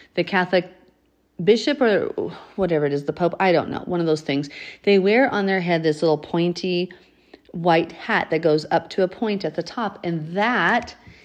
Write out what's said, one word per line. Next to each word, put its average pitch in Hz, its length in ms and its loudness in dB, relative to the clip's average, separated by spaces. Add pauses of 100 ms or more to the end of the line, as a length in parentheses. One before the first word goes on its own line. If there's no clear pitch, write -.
(140)
the 175 100 0
Catholic 180 480 0 (720)
bishop 233 380 4
or 214 260 2 (480)
whatever 170 300 0
it 143 80 0
is, 143 120 -2
the 151 80 -2
pope, 170 260 -2
I 190 120 2
don't 160 180 2
know, - 160 -6
one 175 140 -2
of 170 60 0
those 156 160 0
things, 143 280 -4 (340)
they 202 160 6
wear 220 340 4
on 202 120 0
their 190 140 0
head 170 240 0
this 156 180 0
little 160 160 4
pointy 175 760 -2 (600)
white 165 400 2
hat - 380 -4
that 160 120 0
goes 156 300 2
up 165 200 0
to 190 120 0
a 185 40 2
point 202 380 -4
at 156 100 -6
the 165 80 -4
top, 208 400 -8
and 165 320 -6
that 214 600 0 (300)